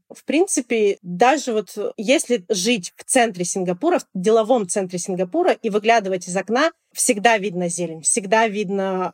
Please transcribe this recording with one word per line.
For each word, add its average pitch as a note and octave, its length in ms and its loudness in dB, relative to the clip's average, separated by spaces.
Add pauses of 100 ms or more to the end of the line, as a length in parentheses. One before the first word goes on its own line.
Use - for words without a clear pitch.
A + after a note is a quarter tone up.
В - 140 -20
принципе, B3 800 0
даже A#3+ 500 2
вот G#3+ 260 -4 (200)
если A#3+ 520 0
жить G#3 460 -2
в - 80 -20
центре A3+ 400 0
Сингапура, F#3+ 560 -2
в - 140 -8
деловом G#3+ 540 2
центре F#3 320 -4
Сингапура F#3 520 0
и - 180 -4
выглядывать G3+ 580 0
из F3+ 100 -4
окна, A#3 340 0 (220)
всегда A3+ 440 2
видно F3+ 320 -4
зелень, D#3+ 320 -6
всегда A3 460 2
видно F#3+ 680 -4